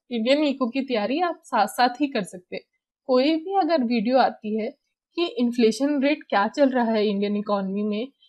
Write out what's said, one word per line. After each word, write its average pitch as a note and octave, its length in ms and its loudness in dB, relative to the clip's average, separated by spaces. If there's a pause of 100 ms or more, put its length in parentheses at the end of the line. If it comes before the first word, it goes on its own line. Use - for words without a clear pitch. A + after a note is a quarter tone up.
(120)
Indian B3+ 320 2
Eco C4+ 260 0
की C4+ 120 -4
तैयारी B3 380 -2
आप E4+ 240 -4
साथ G#3 240 0
साथ B3 220 2
ही C#4+ 180 -4
कर A#3+ 160 -2
सकते F3+ 320 -16
हैं। F#3+ 80 -12 (420)
कोई C4+ 300 2
भी E4 200 -4
अगर E4 280 2
video A#3 340 2
आती A3 420 0
है A3 100 -4 (460)
कि E4+ 100 -2
inflation B3 800 0
rate D4 200 0
क्या G3+ 240 0
चल C4+ 220 2
रहा A#3+ 220 0
है G#3+ 160 2
Indian G3+ 300 0
economy G3 460 -2
में, G#3+ 280 -4 (180)